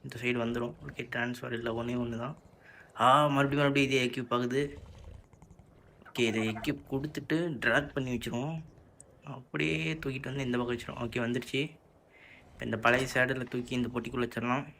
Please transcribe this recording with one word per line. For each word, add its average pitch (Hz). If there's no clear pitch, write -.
இந்த 120
சைடு 120
வந்துரும். 120
ஓகே, 123
ட்ரான்ஸ்ஃபர் 123
இல்ல, 117
ஒண்ணே 120
ஒண்ணு 117
தான். 127
ஆ, 135
மறுபடியும், 139
மறுபடியும் 139
இதே 131
எக்யூப் 123
ஆகுது. 127
ஓகே, -
இதை 110
எக்யூப் 143
கொடுத்துட்டு 151
டிராக் 127
பண்ணி 127
வச்சிருவோம். 139
அப்படியே 156
தூக்கிட்டு 139
வந்து 135
இந்த 123
பக்கம் 120
வச்சிருவோம். 117
ஓகே, -
வந்துருச்சு. 120
இப்ப -
இந்த 113
பழைய 120
சேடலை 127
தூக்கி 123
இந்த 120
பொட்டிக்குள்ள 120
வச்சிடலாம். 123